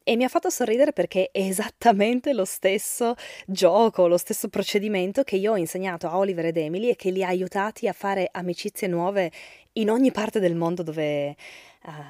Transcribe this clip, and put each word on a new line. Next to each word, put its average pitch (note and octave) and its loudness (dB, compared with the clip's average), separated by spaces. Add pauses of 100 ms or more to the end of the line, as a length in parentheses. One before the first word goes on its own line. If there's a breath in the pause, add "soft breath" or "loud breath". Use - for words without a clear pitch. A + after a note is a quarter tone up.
E A#3 2
mi A#3+ 2
ha B3+ 2
fatto E4+ 0
sorridere B3+ 2
perché F#3 0
è - -2
esattamente A3 2
lo G#3 0
stesso - 0 (320 loud breath)
gioco, G3 4
lo F3 6
stesso - -6
procedimento G3+ 0
che G3+ -2
io G3+ 0
ho A3 2
insegnato F3+ -4
a E3 -2
Oliver F#3+ 0
ed E3 -2
Emily F3 0
e G3+ 0
che - -6
li F#3 0
ha F3+ -2
aiutati F#3+ -2
a F#3 -2
fare G3 -2
amicizie F3+ -6
nuove F3 -2 (400 loud breath)
in A3 -2
ogni B3 4
parte G#3+ -2
del F3 0
mondo E3+ -2
dove, D3+ -4
eh, C#3+ -12 (720 loud breath)